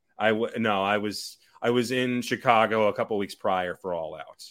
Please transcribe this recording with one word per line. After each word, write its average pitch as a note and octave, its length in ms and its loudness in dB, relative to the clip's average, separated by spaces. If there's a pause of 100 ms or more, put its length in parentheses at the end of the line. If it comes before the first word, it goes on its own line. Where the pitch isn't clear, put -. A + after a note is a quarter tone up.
(160)
I G#2+ 120 2
w-, A2 300 0
no, G#2 240 2
I G2+ 140 2
was, G2+ 400 -8 (240)
I A#2 80 0
was A#2+ 220 2
in B2+ 300 0
Chicago A2 680 2
a G2 40 0
couple A2+ 240 -4
weeks G2+ 180 -4
prior F#2 420 -2
for F2+ 160 -6
All D#2+ 220 -6
Out, - 240 -16 (120)